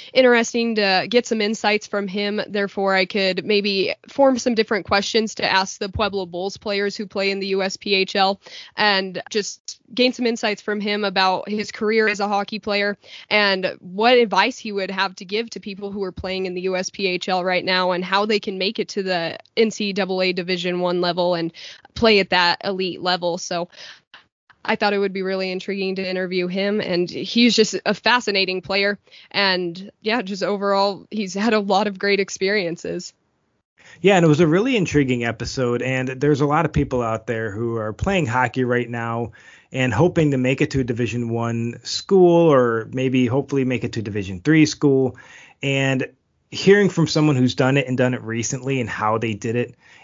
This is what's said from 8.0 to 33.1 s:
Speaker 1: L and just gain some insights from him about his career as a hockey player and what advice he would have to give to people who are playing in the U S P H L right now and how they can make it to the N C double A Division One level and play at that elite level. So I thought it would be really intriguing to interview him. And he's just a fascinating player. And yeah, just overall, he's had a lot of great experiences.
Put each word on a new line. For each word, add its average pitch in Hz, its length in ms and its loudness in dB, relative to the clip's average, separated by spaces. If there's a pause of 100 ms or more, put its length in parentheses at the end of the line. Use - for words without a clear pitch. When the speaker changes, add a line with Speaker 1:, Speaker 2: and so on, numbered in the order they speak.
Speaker 1:
L 196 240 2 (360)
and 190 540 0
just - 500 -8 (140)
gain 247 180 2
some 247 140 -4
insights 226 340 -2
from 208 200 -4
him 208 240 -2
about 190 440 0
his 208 220 -6
career 220 380 0
as 202 100 -4
a 202 80 -2
hockey 202 320 -4
player 202 400 -2 (320)
and 196 480 2
what 220 400 2
advice 214 380 2
he 214 160 -10
would 196 180 -4
have 190 240 -4
to 202 100 -18
give 214 260 -6
to 196 100 -14
people 202 320 -10
who 202 100 -6
are 185 80 -4
playing 190 360 -6
in 185 80 -6
the 180 80 -6
U 185 140 -2
S 185 120 -4
P 196 180 -4
H 180 220 -2
L 185 160 0
right 180 200 0
now 185 260 2
and 180 120 -2
how 196 220 0
they 214 160 0
can 202 160 -6
make 190 220 -2
it 185 100 -4
to 196 140 -6
the 175 360 -4 (160)
N 220 160 2
C 202 220 -4
double 185 300 -2
A 185 100 2
Division 180 480 -2
One 180 220 0
level 175 320 0
and 170 180 -4 (420)
play 220 260 4
at 185 100 -2
that 175 340 2
elite 190 380 -4
level. 180 340 -2
So 180 320 -6 (960)
I 220 120 0
thought 208 180 0
it 202 40 0
would 196 140 0
be 190 80 -6
really 190 320 -4
intriguing 190 440 -4
to 190 120 -6
interview 185 380 -2
him. 202 340 -2
And 175 280 0
he's 226 460 2
just 214 300 2
a 208 80 2
fascinating 196 720 0
player. 202 360 -2 (320)
And 185 600 -2 (100)
yeah, 220 220 -2
just 190 200 -6
overall, 196 680 0
he's 190 240 -6
had 214 180 0
a 214 80 4
lot 202 260 2
of 196 120 -6
great 202 200 2
experiences. 180 960 -4 (880)